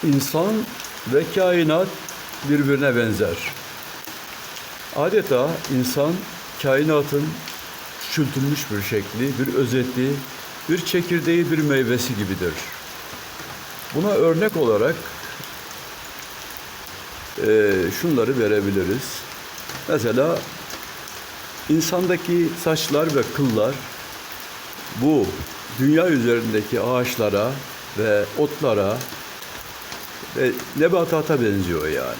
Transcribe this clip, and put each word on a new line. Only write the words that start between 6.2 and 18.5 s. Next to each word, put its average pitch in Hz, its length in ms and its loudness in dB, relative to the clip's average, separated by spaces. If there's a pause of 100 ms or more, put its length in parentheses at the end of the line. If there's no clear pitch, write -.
kainatın 143 640 4 (760)
küçültülmüş 143 600 0 (100)
bir 104 120 -2
şekli, 110 560 -2
bir 127 160 0
özeti, 127 560 2 (580)
bir 165 160 0
çekirdeği, 170 680 2
bir 156 80 2
meyvesi 131 500 2
gibidir. 95 440 -2 (1400)
Buna 180 160 2
örnek 175 460 4
olarak, 123 380 4 (2500)
e, 107 260 6 (280)
şunları 131 380 2
verebiliriz. 101 640 2 (840)